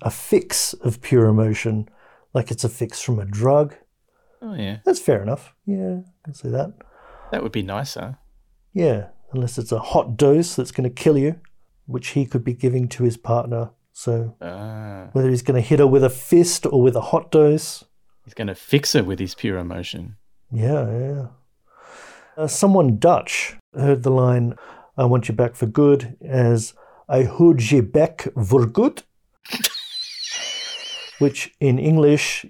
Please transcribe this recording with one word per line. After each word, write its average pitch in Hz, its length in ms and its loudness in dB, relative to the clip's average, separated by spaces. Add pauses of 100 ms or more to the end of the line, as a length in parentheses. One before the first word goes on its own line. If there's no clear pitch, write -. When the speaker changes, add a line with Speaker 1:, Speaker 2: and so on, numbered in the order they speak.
Speaker 1:
a - 100 -4
fix - 600 -2
of - 280 -4
pure 117 260 4
emotion, 107 600 0 (460)
like 127 180 -2
it's 117 140 -6
a 117 40 0
fix - 320 -8
from 117 180 -2
a 98 60 -6
drug. 131 500 0 (640)
Speaker 2:
Oh, 220 140 -12
yeah. 107 280 -8
Speaker 1:
That's 370 160 2
fair 117 220 0
enough. 107 320 -6 (120)
Yeah, 190 340 -4
I - 260 -20
can 147 80 -12
see 131 160 -10
that. 139 240 -4 (580)
Speaker 2:
That - 120 -6
would - 100 -8
be 113 80 -4
nicer. 107 560 -8 (560)
Speaker 1:
Yeah, 143 340 0 (240)
unless 123 260 -6
it's 113 140 -6
a 113 80 -2
hot 123 380 -2
dose 147 380 4
that's 127 160 -4
gonna 127 180 -2
kill 147 280 2
you, 147 220 -2 (520)
which 123 180 -8
he 139 160 -2
could 123 180 -4
be 123 100 -4
giving 127 360 -2
to - 140 -6
his 117 140 0
partner. 117 540 -4 (220)
So 113 480 -4
Speaker 2:
Ah. 101 720 -12
Speaker 1:
whether 131 160 2
he's 123 140 0
gonna 123 180 0
hit 151 180 2
her 143 80 8
with 135 160 4
a 127 60 4
fist 175 560 2
or 135 160 2
with 123 140 4
a 117 60 -2 (100)
hot 165 200 -2
dose. 156 520 2 (420)
Speaker 2:
He's - 80 -20
gonna 101 220 -6
fix - 380 0
her 135 100 4
with 90 160 -6
his 92 160 -8
pure 98 220 -4
emotion. 90 580 -10 (360)
Speaker 1:
Yeah, 120 380 -2
yeah, 127 260 -6
yeah. 131 120 -8 (1120)
Uh, 156 100 -2
someone 180 500 4
Dutch - 600 0 (160)
heard 139 300 0
the 131 80 2
line, 123 440 2 (420)
"I 139 80 2
want 123 220 2
you 110 80 -4
back 120 200 0
for - 100 -4
good," 131 560 2
as, 120 520 0 (360)
"I 131 140 2
hoed 156 380 4
je 127 200 4
bek 151 540 0
voor 120 380 4
goed," 254 300 0 (400)
<laughs> - 1800 -10
which - 400 -2
in 131 200 2
English 147 720 2